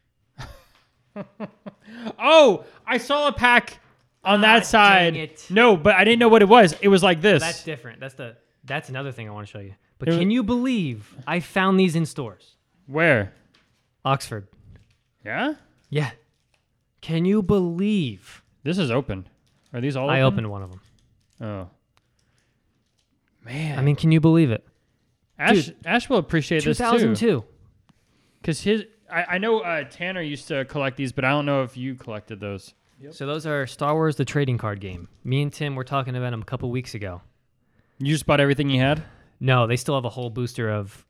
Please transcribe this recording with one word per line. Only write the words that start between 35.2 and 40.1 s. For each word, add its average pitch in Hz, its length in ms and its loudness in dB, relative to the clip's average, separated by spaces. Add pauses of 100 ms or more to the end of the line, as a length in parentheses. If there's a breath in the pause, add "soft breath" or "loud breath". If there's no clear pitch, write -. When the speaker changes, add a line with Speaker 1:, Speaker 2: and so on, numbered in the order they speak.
Speaker 1:
Me 131 180 -2
and 143 120 -6
Tim 147 220 -8
were 131 80 -8
talking 127 320 -6
about 123 180 -6
'em 113 80 -8
a 107 40 -12
couple 127 260 -8
weeks 127 240 -8
ago. 92 260 -12 (800)
Speaker 2:
You 135 140 -6
just 151 120 -4
bought 147 140 2
everything 139 300 2
he 135 80 2
had? 143 260 0 (360 soft breath)
Speaker 1:
No, 127 280 2
they 117 100 0
still 143 180 -4
have 127 100 -4
a 117 40 -8
whole 123 200 -10